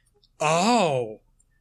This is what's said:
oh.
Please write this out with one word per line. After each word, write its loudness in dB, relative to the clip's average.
oh. 0